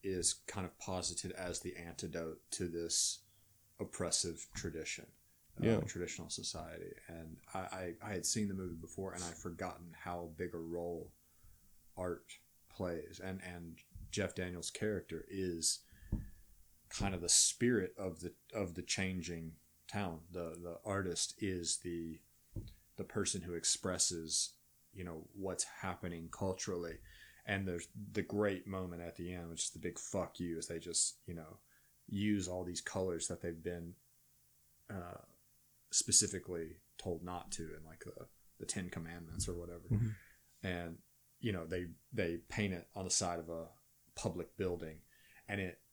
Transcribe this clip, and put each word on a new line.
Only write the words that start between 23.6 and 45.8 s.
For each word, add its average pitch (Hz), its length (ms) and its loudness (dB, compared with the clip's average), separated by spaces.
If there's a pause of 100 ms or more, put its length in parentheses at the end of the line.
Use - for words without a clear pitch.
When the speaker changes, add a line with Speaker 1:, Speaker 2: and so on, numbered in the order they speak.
Speaker 1:
you 92 100 -6
know, 80 300 -6
what's 95 320 0 (160)
happening 87 500 -2
culturally. 90 640 0 (520)
And 98 220 2
there's 87 200 0 (260)
the 104 80 4
great 101 460 4
moment 92 340 -2
at 85 160 -6
the 87 160 -4
end, 87 160 -4
which 82 160 -2
is - 60 -2
the 82 80 -12
big 87 200 -2
fuck - 400 -2
you, 85 180 0
as 80 100 -4
they 85 120 -4
just, - 380 2 (100)
you 87 80 -4
know, 80 220 -10 (500)
use 101 400 4
all 90 160 0
these 87 180 -4
colors 92 460 0
that 87 140 -4
they've 82 220 -2
been, 87 300 -4 (960)
uh, 90 280 -6 (760)
specifically 87 840 4 (200)
told 85 260 -2
not 90 280 -6
to 85 120 -2
in, 78 220 -8
like, 80 200 -16
the, - 200 -10 (340)
the - 60 -6
Ten 90 240 -2
Commandments 82 580 -4
or 92 60 0
whatever. 87 380 -6
Speaker 2:
Mm-hmm. 110 160 6 (600)
Speaker 1:
And, 87 300 0 (420)
you 113 120 2
know, 85 140 0
they, 90 220 0 (260)
they 87 240 2 (120)
paint 101 240 2
it 85 220 -4
on 98 100 -2
the 90 60 2
side 87 280 4
of 80 100 -8
a 82 160 -4 (500)
public 87 420 -2
building, 82 400 0 (500)
and 101 120 0
it 90 200 -2 (140)